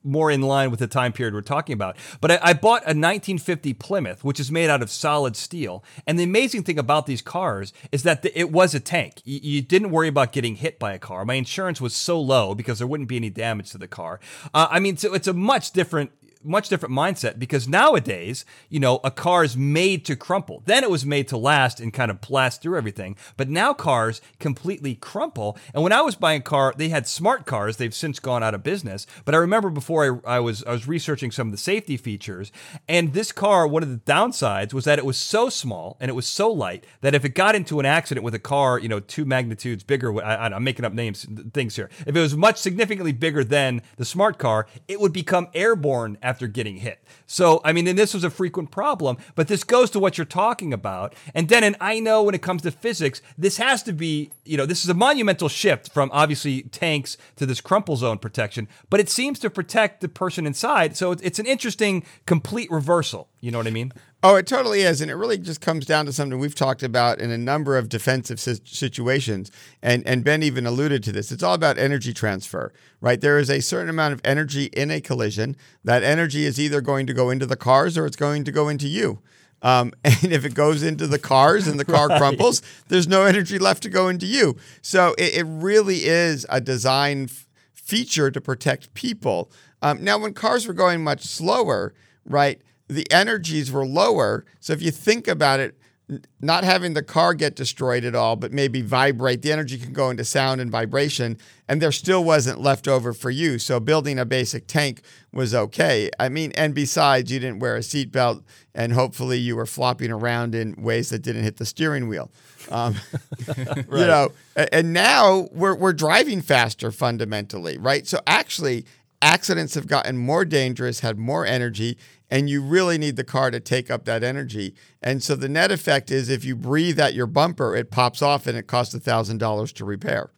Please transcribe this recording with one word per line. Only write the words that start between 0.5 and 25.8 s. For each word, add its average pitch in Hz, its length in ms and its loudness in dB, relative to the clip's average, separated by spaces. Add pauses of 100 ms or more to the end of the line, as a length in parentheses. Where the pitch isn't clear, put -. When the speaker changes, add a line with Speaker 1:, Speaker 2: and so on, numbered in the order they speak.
Speaker 1:
with 113 80 -4
the 120 80 0
time 123 240 0
period 113 220 -4
we're 104 80 -6
talking 147 320 -4
about. 98 240 -6 (240)
But 160 100 4
I, 170 100 6
I 170 120 8
bought 220 320 4
a 156 80 0
nineteen 180 440 0
fifty 151 360 -4
Plymouth, 135 500 -6
which 139 160 -2
is 139 120 -6
made 165 180 2
out 139 120 4
of 107 80 -6
solid 147 460 -2
steel. 104 480 -10 (220)
And 160 140 0
the 175 40 2
amazing 208 400 0
thing 175 160 -2
about 147 280 0
these 131 140 -4
cars 120 520 -6 (180)
is 135 120 -2
that 160 180 2
th-, 180 140 -2
it 165 160 0
was 175 240 4
a 131 40 0
tank. 139 360 -4 (100)
Y-, 139 180 -10
you 143 180 -2
didn't 185 300 2
worry 160 160 2
about 139 240 2
getting 117 240 -4
hit 160 240 -8
by 104 140 -4
a 92 60 -12
car. 92 260 -10
My 120 100 -2
insurance 165 460 -4
was 123 140 -4
so 170 240 -2
low 123 360 2
because 110 240 -6
there 123 80 -4
wouldn't 139 220 -6
be 123 80 -6
any 113 120 -4
damage 110 420 -6
to - 60 -18
the 95 100 -14
car. 85 320 -12 (340)
Uh, 156 160 4
I 165 100 2
mean, 196 180 0
so 175 160 -2
it's 196 140 0
a 190 60 0
much 202 380 0
different, 151 400 0 (320)
much 190 260 -2
different 156 240 -2
mindset, 139 460 -2
because 127 280 -2
nowadays, 135 800 2 (240)
you 151 100 -2
know, 131 240 2
a 135 80 0
car 175 320 2
is 123 140 0
made 156 480 2
to 147 100 -2
crumple. - 500 -4
Then 240 180 4
it 226 60 2
was 151 160 0
made 143 240 0
to 131 60 -6
last 131 460 2
and 113 100 -6
kind 123 200 -2
of 95 100 -8
blast 131 400 0
through 175 160 -2
everything. 98 400 -6 (180)
But 135 140 -4
now 208 240 0
cars 117 480 0 (180)
completely 143 560 -6
crumple. 156 640 -8 (160)
And 151 100 0